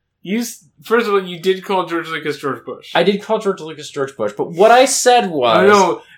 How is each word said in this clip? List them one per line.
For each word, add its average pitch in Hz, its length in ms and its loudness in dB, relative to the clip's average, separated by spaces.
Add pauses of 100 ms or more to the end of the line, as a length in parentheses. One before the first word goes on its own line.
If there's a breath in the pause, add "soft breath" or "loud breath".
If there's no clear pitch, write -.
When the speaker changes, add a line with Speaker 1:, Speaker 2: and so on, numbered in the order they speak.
(220)
Speaker 1:
You 196 200 -4
s-, - 260 -12 (160)
first 226 240 0
of 202 60 -2
all, 196 100 0
you 180 160 -12
did 185 240 -2
call 185 220 -2
George 165 240 -6
Lucas 151 280 -6
George 127 280 -8
Bush. - 280 -14
Speaker 2:
I 170 100 2
did 196 200 0
call 214 160 -2
George 196 220 -4
Lucas 151 280 -14
George 139 280 -8
Bush, 104 200 -4
but 147 140 -6
what 185 200 4
I 247 120 6
said 247 480 2
was 120 260 2
Speaker 1:
Oh, 185 100 4
no, 190 340 4 (160 loud breath)